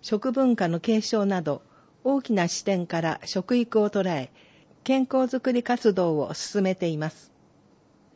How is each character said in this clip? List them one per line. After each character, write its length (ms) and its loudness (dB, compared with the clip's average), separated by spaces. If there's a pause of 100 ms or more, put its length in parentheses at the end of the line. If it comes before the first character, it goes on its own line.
食 300 -2
文 220 4
化 140 0
の 120 -2
継 200 2
承 240 0
な 160 0
ど、 220 -4 (420)
大 160 2
き 140 -2
な 120 4
視 160 -6
点 240 0
か 140 -4
ら 240 -2
食 320 -2
育 240 2
を 80 4
捉 260 0
え、 160 -6 (540)
健 260 2
康 240 0
づ 60 -2
く 120 0
り 100 0
活 320 2
動 240 2
を 160 -2
進 280 -4
め 120 2
て 140 -2
い 100 -4
ま 100 -4
す。 240 -18 (840)